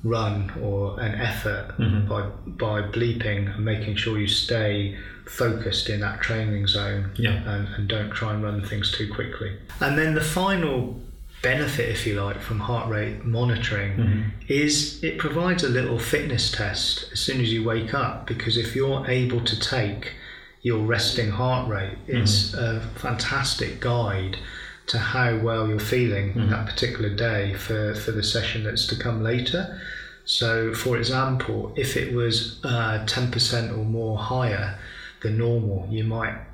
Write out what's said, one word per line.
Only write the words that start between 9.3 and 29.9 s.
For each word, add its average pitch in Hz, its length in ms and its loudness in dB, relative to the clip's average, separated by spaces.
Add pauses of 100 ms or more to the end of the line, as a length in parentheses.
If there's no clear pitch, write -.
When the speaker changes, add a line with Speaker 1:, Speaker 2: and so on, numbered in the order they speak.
Speaker 1:
And 143 160 2
then 156 180 2
the 156 60 2
final 156 760 0 (420)
benefit, 127 480 2
if 107 180 -2
you 101 140 0
like, 98 200 -4
from 110 180 -2
heart 117 300 -2
rate 107 340 -2
monitoring 110 760 2
Speaker 2:
Mm-hmm. 107 240 4 (280)
Speaker 1:
is 147 540 2
it 160 140 -2
provides 170 460 2
a 135 60 2
little 123 300 2
fitness 147 520 0
test - 640 -2
as - 80 -2
soon 135 200 0
as 110 120 4
you 110 100 2
wake 113 300 0
up, 131 340 -2
because 117 300 0
if 113 180 -2
you're 135 340 2
able 123 340 2
to - 160 0
take 101 540 -2 (480)
your 113 180 2
resting 110 520 2
heart 127 380 2
rate, 98 280 -2 (100)
it's 101 440 4
Speaker 2:
Mm-hmm. 113 260 0
Speaker 1:
a 113 220 -8
fantastic - 840 -2
guide 98 560 0 (500)
to - 100 0
how 120 420 2
well 113 280 2
you're 107 120 2
feeling 104 540 2
Speaker 2:
Mm-hmm. 110 180 4
Speaker 1:
that 107 140 0
particular 107 480 -2
day 104 420 0
for, 107 400 -2
for - 160 -4
the 104 120 0
session 113 400 0
that's 107 240 0
to - 80 0
come 113 260 0
later. 123 580 0 (440)